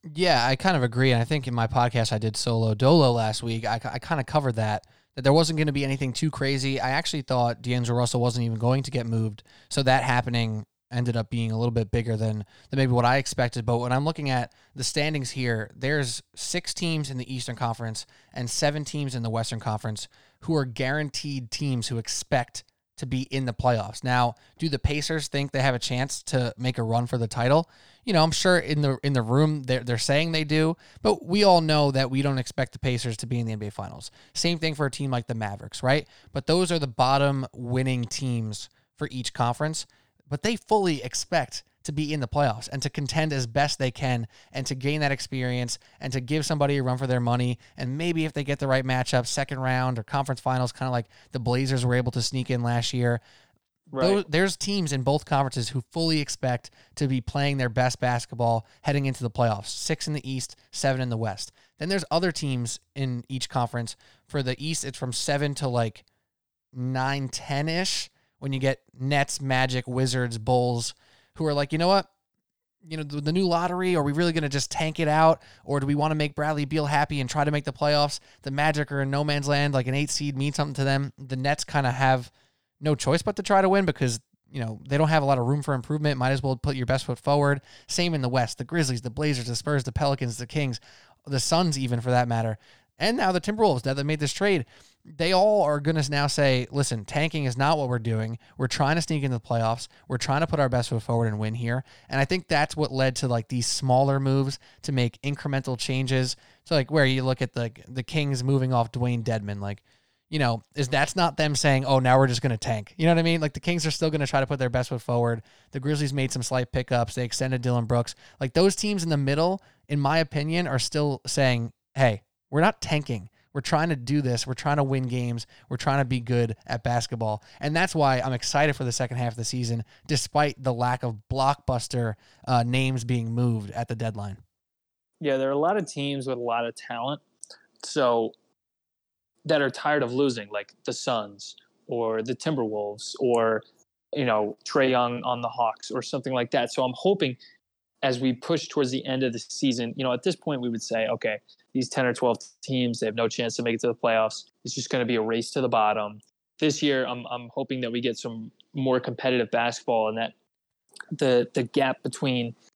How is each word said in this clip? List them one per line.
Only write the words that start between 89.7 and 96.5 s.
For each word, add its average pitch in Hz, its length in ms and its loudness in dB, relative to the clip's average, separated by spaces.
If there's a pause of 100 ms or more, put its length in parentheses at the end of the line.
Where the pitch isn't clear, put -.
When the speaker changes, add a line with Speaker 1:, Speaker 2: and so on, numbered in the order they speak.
Speaker 1:
the 131 80 -4
Pelicans, 135 460 0
the 123 80 -8
Kings, 135 340 -2 (460)
the 139 140 -2
Suns 165 400 2
even 120 220 0
for 123 100 -2
that 123 160 4
matter. 113 320 -2 (400)
And 226 180 2
now 190 140 2
the 180 100 0
Timberwolves, 208 440 2
now 135 80 0
that - 20 0
they 139 80 -4
made 151 160 0
this 147 140 -2
trade, 190 320 2 (400)
they 160 260 -2
all 202 300 6
are 147 180 2
gonna 156 300 0
now 143 180 2
say, 135 420 2